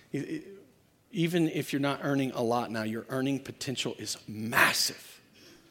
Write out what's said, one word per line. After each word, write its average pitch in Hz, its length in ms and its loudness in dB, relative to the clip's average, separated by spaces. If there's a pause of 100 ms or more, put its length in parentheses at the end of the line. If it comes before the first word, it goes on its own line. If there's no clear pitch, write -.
(140)
e-, 143 40 0
e-, 151 260 -4 (680)
even 165 380 4
if - 240 -4
you're 139 80 2
not 139 200 2
earning 139 300 2
a 123 100 -2
lot 117 300 2
now, 110 120 -2
your 110 260 -4
earning 131 300 0
potential 123 600 -4
is 104 160 -6 (100)
massive - 960 0 (520)